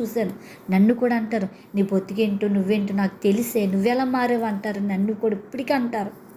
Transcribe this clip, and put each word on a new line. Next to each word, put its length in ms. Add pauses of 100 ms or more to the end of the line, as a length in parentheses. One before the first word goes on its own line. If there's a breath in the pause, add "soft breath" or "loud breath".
చూశాను. 300 (400 loud breath)
నన్ను 240
కూడా 220
అంటారు, 320 (260 loud breath)
"నీ 80
బతికేంటో, 640
నువ్వేంటో 460
నాకు 280
తెలిసే, 440
నువ్వెలా 380
మారేవు?" 400
అంటారు. 360
నన్ను 340
కూడా 200
ఇప్పటికీ 400
అంటారు, 360 (260)